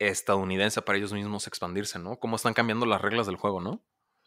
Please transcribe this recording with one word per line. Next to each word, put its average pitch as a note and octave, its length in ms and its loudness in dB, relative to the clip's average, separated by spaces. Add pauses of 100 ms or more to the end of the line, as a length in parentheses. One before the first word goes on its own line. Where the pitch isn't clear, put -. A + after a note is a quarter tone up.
estadounidense G2 800 2
para G2+ 160 2
ellos G2+ 140 -2
mismos G#2 340 -4
expandirse, F#2+ 540 -6
¿no? F#2+ 180 -8
Cómo A2+ 180 -2
están A2 180 0
cambiando A#2 320 2
las G2+ 140 4
reglas G#2+ 260 2
del F#2 100 -2
juego, G2 240 0
¿no? A2+ 240 -6 (420)